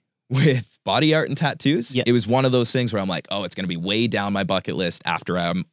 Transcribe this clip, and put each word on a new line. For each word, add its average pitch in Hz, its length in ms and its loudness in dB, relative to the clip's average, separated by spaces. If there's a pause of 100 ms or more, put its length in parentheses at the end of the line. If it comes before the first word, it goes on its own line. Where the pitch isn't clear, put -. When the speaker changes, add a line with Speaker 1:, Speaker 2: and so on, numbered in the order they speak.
(160)
Speaker 1:
<laughs> - 140 -20
with 131 560 2
body 143 280 2
art 156 140 2
and 135 100 -4
tattoos. 151 560 -2
Speaker 2:
Yeah. 127 140 0
Speaker 1:
It 123 60 6
was 117 120 2
one 131 200 2
of 127 80 2
those 120 180 4
things 120 220 0
where 101 80 0
I'm 95 80 -4
like, 82 200 -4
"Oh, 101 140 -4
it's 85 120 -8
gonna 95 120 -4
be 87 100 -4
way 104 300 0
down 101 240 -2
my 98 140 0
bucket 92 320 -2
list 87 280 -2
after 85 320 -2
I'm 87 360 -2